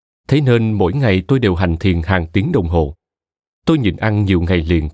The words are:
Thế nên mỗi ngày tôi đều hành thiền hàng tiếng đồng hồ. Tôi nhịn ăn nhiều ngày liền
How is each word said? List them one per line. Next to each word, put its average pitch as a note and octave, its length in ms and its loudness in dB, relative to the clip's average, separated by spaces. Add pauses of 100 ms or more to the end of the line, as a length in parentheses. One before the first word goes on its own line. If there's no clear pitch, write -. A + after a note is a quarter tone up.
(280)
Thế C#3+ 120 2
nên A#2 320 2
mỗi F#2+ 200 0
ngày G#2+ 360 0
tôi C3+ 100 2
đều G2+ 160 0
hành E2+ 220 -2
thiền E2+ 260 0
hàng F2 300 -2
tiếng C3+ 200 -2
đồng F#2+ 160 0
hồ. D#2+ 280 -2 (680)
Tôi D#3+ 140 2
nhịn G2 180 0
ăn G#2 280 0
nhiều F#2+ 160 2
ngày F2 180 0
liền D#2 360 0